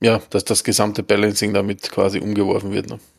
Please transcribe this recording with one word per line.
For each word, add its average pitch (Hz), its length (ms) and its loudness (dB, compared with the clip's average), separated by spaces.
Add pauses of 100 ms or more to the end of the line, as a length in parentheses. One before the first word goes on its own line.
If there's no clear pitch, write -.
ja, 113 180 4 (120)
dass 98 140 0
das - 180 0
gesamte 107 400 0
Balancing 104 520 0
damit 101 360 -2
quasi 98 300 0
umgeworfen 101 500 -2
wird, 98 180 -4
ne? - 120 -12 (180)